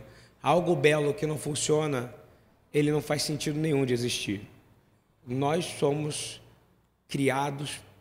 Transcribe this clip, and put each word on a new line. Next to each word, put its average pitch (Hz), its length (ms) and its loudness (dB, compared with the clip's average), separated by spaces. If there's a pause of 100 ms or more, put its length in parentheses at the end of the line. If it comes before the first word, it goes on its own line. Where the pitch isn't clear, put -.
(420)
Algo 165 340 4
belo 147 380 4
que 156 120 -4
não 151 120 -2
funciona, 147 760 0 (580)
ele 151 200 4
não 151 80 2
faz 147 220 -2
sentido 147 360 -2
nenhum 151 260 2
de 123 80 2
existir. 117 560 -2 (800)
Nós 139 380 0
somos 151 760 -2 (680)
criados 139 720 -2 (200)